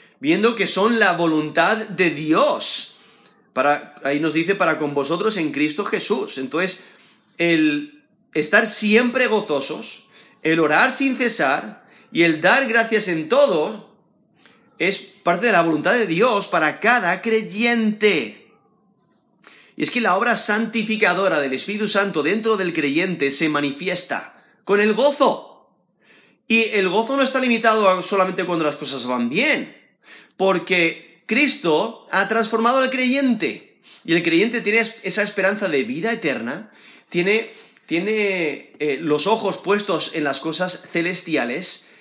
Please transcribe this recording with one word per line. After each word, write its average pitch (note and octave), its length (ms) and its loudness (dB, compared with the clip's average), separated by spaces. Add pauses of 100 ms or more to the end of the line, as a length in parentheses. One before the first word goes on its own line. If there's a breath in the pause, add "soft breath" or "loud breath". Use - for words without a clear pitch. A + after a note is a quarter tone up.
(200 soft breath)
viendo G3 340 2
que G3+ 120 -2
son A3 320 2
la G3+ 140 4
voluntad E3 680 0 (100)
de F3+ 220 0
Dios. D#3 880 0 (560 soft breath)
Para, C#3+ 400 0 (100)
ahí C#3+ 160 -2
nos D#3 140 -2
dice: E3 200 0
"Para E3 240 0
con D3 160 -4
vosotros E3+ 440 -2
en D#3 140 -2
Cristo D3+ 320 -2
Jesús". - 540 -4
Entonces, D#3 460 -4 (540 loud breath)
el D#3 640 0 (300)
estar A3+ 320 2
siempre A#3+ 600 2
gozosos, F#3+ 800 -4 (360 soft breath)
el D#3+ 180 2
orar E3 300 4
sin C4+ 260 -2
cesar E3+ 640 -2 (320 soft breath)
y D#3+ 100 2
el D#3+ 180 2
dar A#3+ 260 4
gracias A3 400 2
en D#3+ 220 -2
todo F#3+ 640 2 (840 soft breath)
es F3 180 0
parte - 480 -2
de A3+ 60 4
la F3 100 6
voluntad E3 300 2
de A#3 160 2
Dios G3+ 400 2
para D3+ 320 0
cada F#3+ 420 2
creyente. G#3+ 1300 0 (1300 loud breath)
Y - 80 -4
es - 80 -2
que B3 80 -2
la F#3+ 160 2
obra A#3 180 0
santificadora G#3+ 1080 0
del C3+ 120 -2
Espíritu G#3 340 -4
Santo G3 380 0
dentro G#3+ 320 0
del F#3 160 -2
creyente D3+ 580 -2
se D#3+ 180 0
manifiesta C#3+ 920 -4 (220 soft breath)
con G3+ 160 2
el G#3+ 140 2
gozo. - 760 0 (800 soft breath)
Y A3 240 2
el G3 160 0
gozo A3 280 -2
no C#4 60 2
está C4 160 0
limitado A3+ 500 2
a F#3 140 2
solamente F#3+ 420 -2
cuando E3+ 200 -2
las D3 100 -2
cosas C3 320 -8
van B2 220 -2
bien, A3+ 480 -2 (600 loud breath)
porque F3+ 920 -2
Cristo A3 840 0
ha G3 160 2
transformado A3+ 520 0
al C4 120 2
creyente, B3+ 880 -2 (260 loud breath)
y E3 100 0
el E3+ 80 2
creyente F#3+ 400 2
tiene G#3 180 0
es-, A3 240 -4
esa G3 180 -2
esperanza G#3 460 -2
de C#3 160 0
vida D#3 280 -4
eterna, C3+ 600 -6 (360 loud breath)
tiene, G3 420 -2 (360 loud breath)
tiene, F#3 920 -4
eh, D3 200 -2
los D3 280 0
ojos G#3 300 0
puestos G3 560 -2
en D#3 100 -4
las C#3 160 -2
cosas E3 500 -4
celestiales, E3 960 -4 (140)